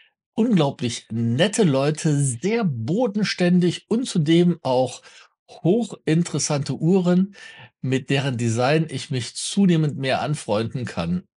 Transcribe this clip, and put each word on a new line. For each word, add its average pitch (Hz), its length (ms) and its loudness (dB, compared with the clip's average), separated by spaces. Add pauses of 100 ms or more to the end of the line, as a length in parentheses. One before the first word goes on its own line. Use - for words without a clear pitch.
(340)
unglaublich 156 760 0
nette 117 540 0
Leute, 147 580 0
sehr 160 400 -2
bodenständig 180 1300 0
und 233 180 -2
zudem 165 560 2
auch 127 400 -2 (460)
hochinteressante 156 1300 -2
Uhren, 180 600 2 (460)
mit 127 300 -2
deren 135 260 0
Design 123 520 2
ich 135 220 -10
mich 127 240 -6
zunehmend 165 640 2
mehr 131 220 -2
anfreunden 117 640 -2
kann. 87 400 -4 (120)